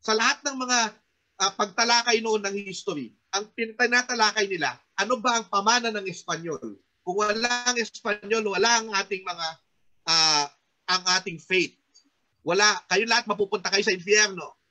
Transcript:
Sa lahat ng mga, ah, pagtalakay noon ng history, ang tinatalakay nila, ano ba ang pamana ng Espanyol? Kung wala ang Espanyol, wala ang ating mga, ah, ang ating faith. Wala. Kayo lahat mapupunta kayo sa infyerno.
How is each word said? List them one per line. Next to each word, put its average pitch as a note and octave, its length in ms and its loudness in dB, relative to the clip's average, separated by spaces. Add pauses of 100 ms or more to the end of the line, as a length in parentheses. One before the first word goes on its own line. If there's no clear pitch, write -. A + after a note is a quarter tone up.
Sa A3 120 -2
lahat A#3 320 2
ng C#4 200 -4
mga, B3 140 2 (600)
ah, G3 160 2
pagtalakay A#3 640 2
noon A3 240 0
ng G3 120 -4 (120)
history, E3 480 -8 (160)
ang G#3 240 -4
tinatalakay A3+ 960 0
nila, D#3+ 240 -4 (240)
ano A3+ 160 0
ba A#3 240 0
ang A3 80 -12
pamana A3+ 400 2
ng G#3 160 -6
Espanyol? E3 720 -8 (240)
Kung G3 240 -2
wala A#3+ 480 0
ang A#3+ 80 0
Espanyol, G#3+ 640 -4
wala A3 400 2
ang A3 80 -10
ating G3 320 -4
mga, E3+ 220 -8 (680)
ah, D#3 320 4 (480)
ang F#3 100 0 (140)
ating F3+ 240 -6
faith. F#3 400 -2 (640)
Wala. F#3+ 400 4
Kayo G3+ 240 0
lahat A#3 160 2
mapupunta G3+ 480 -2
kayo G3 80 2
sa G3 160 0
infyerno. F#3+ 640 0 (100)